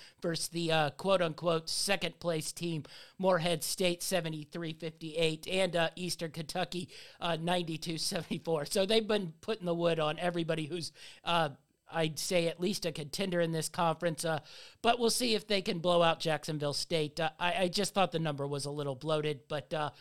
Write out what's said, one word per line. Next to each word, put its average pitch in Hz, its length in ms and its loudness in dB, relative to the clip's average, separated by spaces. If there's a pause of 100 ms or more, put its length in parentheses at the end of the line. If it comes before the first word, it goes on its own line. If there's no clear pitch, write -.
(220)
versus 165 280 -2
the, 165 220 0
uh, 156 200 4
quote-unquote 170 800 2
second-place 170 840 -2
team, 165 320 -4 (340)
Morehead 175 460 4
State, 175 400 0
seventy-three 165 720 -2
fifty-eight, 160 720 -2
and, 185 280 0
uh, 165 200 4
Eastern 170 340 -4
Kentucky, 170 580 -4 (320)
uh, 170 160 0
ninety-two 165 600 -2
seventy-four. 165 680 -2
So 196 200 2
they've 220 220 4
been 196 340 0
putting 208 240 -6
the 175 80 2
wood 170 260 2
on 156 200 0
everybody 165 480 -2
who's, 165 240 -8 (320)
uh, 170 260 2 (440)
I'd 160 260 0
say 170 280 2
at 160 120 -4
least 180 260 -2
a 165 60 -2
contender 175 500 -2
in 165 100 2
this 160 180 -2
conference, 165 560 0
uh, 160 140 0 (420)
but 233 180 4
we'll 233 100 4
see 233 260 2
if 202 120 -2
they 196 140 2
can 180 180 -2
blow 170 220 6
out 165 180 4
Jacksonville 151 540 -2
State. 151 460 -2
Uh, 160 100 0 (100)
I, 175 240 0
I - 40 2
just 185 260 0
thought 185 180 4
the 165 80 -2
number 147 280 -2
was 143 180 -4
a 143 60 -6
little 143 240 -4
bloated, 151 520 -2
but, 147 260 -6
uh, 151 160 -2 (120)